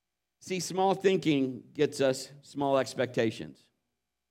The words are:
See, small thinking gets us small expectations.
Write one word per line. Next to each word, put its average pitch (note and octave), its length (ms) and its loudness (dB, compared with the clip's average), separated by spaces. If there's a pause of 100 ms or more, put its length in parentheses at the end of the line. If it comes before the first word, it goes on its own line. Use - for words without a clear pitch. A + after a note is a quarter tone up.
(400)
See, F#3 200 -6
small F#3 360 2
thinking D3+ 680 2 (120)
gets C#3 260 0
us C3 300 0 (100)
small C#3 380 0
expectations. A#2+ 880 -4 (640)